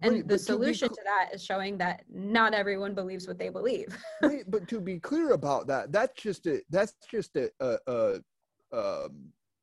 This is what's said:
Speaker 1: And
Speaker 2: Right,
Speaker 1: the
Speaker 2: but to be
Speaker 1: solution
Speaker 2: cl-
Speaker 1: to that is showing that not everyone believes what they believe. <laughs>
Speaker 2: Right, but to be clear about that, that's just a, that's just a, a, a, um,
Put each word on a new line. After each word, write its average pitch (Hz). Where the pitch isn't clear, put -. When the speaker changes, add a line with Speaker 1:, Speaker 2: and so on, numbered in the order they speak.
Speaker 1:
And 233
Speaker 2:
Right, 170
Speaker 1:
the 208
Speaker 2:
but 190
to -
be -
Speaker 1:
solution 233
Speaker 2:
cl- 226
Speaker 1:
to -
that 196
is 185
showing 196
that 180
not 214
everyone 202
believes 185
what 185
they 185
believe. 190
<laughs> -
Speaker 2:
Right, 277
but 190
to 226
be 180
clear 302
about 139
that, 135
that's 220
just 196
a, 139
that's 196
just -
a, 123
a, 131
a, 110
um, 76